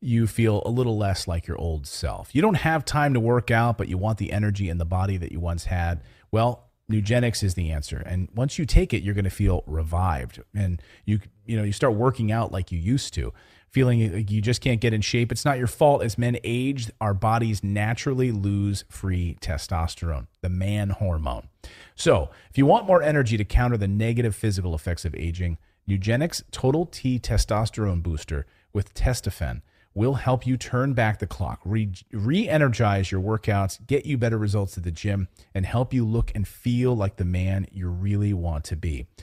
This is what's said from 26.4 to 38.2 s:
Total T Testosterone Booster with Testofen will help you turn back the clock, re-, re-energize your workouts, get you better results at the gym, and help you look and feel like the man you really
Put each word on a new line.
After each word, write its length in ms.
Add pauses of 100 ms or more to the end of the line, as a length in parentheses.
Total 340
T 340
Testosterone 840
Booster 420 (260)
with 220
Testofen 680 (320)
will 220
help 300
you 120
turn 360
back 260
the 80
clock, 360
re-, 300 (180)
re-energize 1000
your 120
workouts, 640
get 180
you 120
better 200
results 400
at 60
the 80
gym, 380 (240)
and 120
help 280
you 120
look 300
and 120
feel 480
like 200
the 80
man 480
you 160
really 460